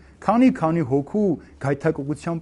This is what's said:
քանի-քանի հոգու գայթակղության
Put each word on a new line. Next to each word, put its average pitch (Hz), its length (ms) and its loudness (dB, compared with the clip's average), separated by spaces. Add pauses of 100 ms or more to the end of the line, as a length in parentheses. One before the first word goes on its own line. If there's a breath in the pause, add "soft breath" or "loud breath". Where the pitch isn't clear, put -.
(200 soft breath)
քանի-քանի 196 720 2
հոգու 147 400 0 (340 loud breath)
գայթակղության 147 800 -4